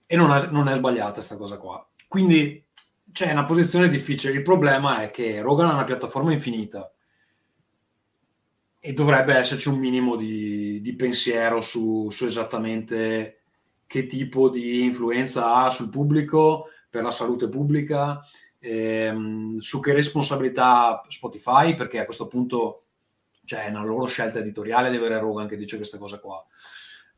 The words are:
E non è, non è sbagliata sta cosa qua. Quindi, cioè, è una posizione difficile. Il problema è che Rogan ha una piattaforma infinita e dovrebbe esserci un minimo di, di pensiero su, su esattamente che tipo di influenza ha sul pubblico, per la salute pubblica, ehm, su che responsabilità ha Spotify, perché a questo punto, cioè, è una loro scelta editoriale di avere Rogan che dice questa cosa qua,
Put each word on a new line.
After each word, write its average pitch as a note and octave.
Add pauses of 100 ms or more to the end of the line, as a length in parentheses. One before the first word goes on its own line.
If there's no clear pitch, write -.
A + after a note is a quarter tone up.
E E3+
non E3+
è, C#3+
non D3
è C3+
sbagliata A2
sta G#2+
cosa G2+
qua. F#2 (240)
Quindi, D#3+ (480)
cioè, F3+
è -
una D3
posizione E3+
difficile. C#3
Il C#3
problema C#3
è G#2+
che A2
Rogan D3
ha D#3
una C#3
piattaforma B2+
infinita A2+ (1900)
e C#3+
dovrebbe C#3
esserci C3
un C#3
minimo B2+
di, G#2
di A#2+
pensiero A#2
su, A2
su B2+
esattamente A2 (480)
che C3
tipo C3
di A#2+
influenza A#2+
ha B2+
sul A#2
pubblico, D3+ (200)
per A#2
la A#2
salute A#2+
pubblica, C#3+ (380)
ehm, A2
su B2+
che C#3+
responsabilità C3
ha -
Spotify, B2+
perché B2
a G#2
questo -
punto, B2 (600)
cioè, A2
è G#2
una G#2
loro A2+
scelta A#2
editoriale A2
di B2
avere A2+
Rogan G#2+
che G#2
dice G#2
questa G#2
cosa G2+
qua, F#2+ (720)